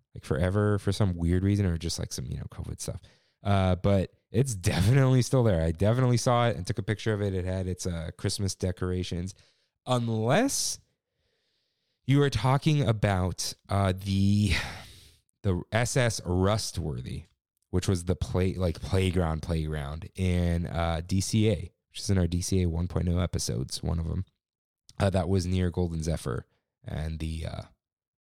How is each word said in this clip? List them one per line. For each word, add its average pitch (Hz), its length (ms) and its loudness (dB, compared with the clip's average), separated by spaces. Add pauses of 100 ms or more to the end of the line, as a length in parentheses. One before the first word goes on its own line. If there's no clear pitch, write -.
(140)
like - 100 -16
forever 101 540 2
for - 120 0
some 92 260 0
weird 87 280 2
reason 101 200 4
or 85 140 0
just 82 200 -6
like 82 140 -6
some, - 140 -8
you - 120 -6
know, - 120 -10
covid - 300 -10
stuff. - 200 -8 (440)
Uh, 95 320 4
but 98 360 2 (200)
it's 123 240 0
definitely 127 680 4
still 127 220 2
there. 90 180 4
I 82 80 2
definitely 120 460 4
saw 120 320 2
it - 80 -2
and 90 100 -8
took - 120 -4
a 107 40 -4
picture 110 300 -2
of 101 100 -2
it. 101 100 0
It 92 120 -2
had 92 240 -2
its, 92 180 -6
uh, 85 300 -6
Christmas 98 400 -4
decorations. 92 800 -4 (520)
Unless 123 960 0 (1300)
you 139 160 4
are 139 80 2
talking 139 580 2
about, 98 680 0 (140)
uh, 98 240 2 (120)
the, 98 480 4 (920)
the 90 260 0
S 113 260 0
S 120 280 0
Rustworthy, 87 1000 -2 (460)
which 90 160 0
was 87 200 0
the 90 100 0
play-, 92 380 -2
like, 87 260 -2
playground, 85 640 0
playground 76 720 -4
in, 87 500 0
uh, 82 400 -2
D 98 140 0
C 110 280 2
A, 90 240 -2 (180)
which - 100 -14
is - 100 -6
in 98 80 4
our 87 80 4
D 85 140 -2
C 92 220 0
A 90 60 2
one 85 200 -2
point 87 200 -2
oh 87 120 0
episodes, - 600 -4
one 82 200 -2
of 82 60 -4
'em, 82 180 -4 (720)
uh, 101 120 2
that 87 180 0
was 92 180 2
near 92 240 0
Golden 82 320 -2
Zephyr 76 440 -4 (380)
and 78 360 -6
the, 80 260 -6
uh, - 160 -8 (640)